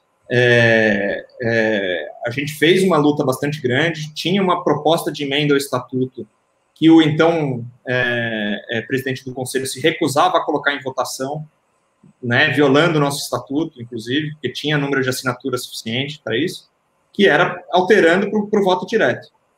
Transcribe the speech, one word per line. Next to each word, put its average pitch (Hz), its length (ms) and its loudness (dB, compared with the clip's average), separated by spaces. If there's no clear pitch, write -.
é, 113 960 4
é, 110 680 -2
a 120 40 -6
gente 147 280 -6
fez 185 240 4
uma 180 160 4
luta 147 260 2
bastante 147 380 -2
grande, 143 500 -2
tinha 190 300 -2
uma 180 200 0
proposta 156 480 0
de 147 140 -8
emenda 143 300 0
ao - 20 4
estatuto 127 720 -6
que 160 160 4
o 165 100 10
então, 151 640 0
é, 117 720 -2
é, 113 120 -4
presidente 131 420 -6
do 127 80 -12
conselho 131 340 -6
se 131 140 -10
recusava 165 560 0
a 160 80 -2
colocar 143 300 -2
em 135 80 -10
votação, 131 680 -8
né, 127 280 2
violando 147 480 4
o - 20 2
nosso 143 220 -2
estatuto, 135 580 -6
inclusive, 123 520 -6
porque 135 200 -8
tinha 151 240 -2
número 139 260 0
de 127 60 -2
assinaturas 127 560 -4
suficiente 135 580 -8
pra 110 140 -4
isso, 170 320 -4
que 202 120 4
era 165 460 2
alterando 185 580 4
pro, 208 180 -2
pro 208 140 0
voto 185 240 0
direto. 147 420 0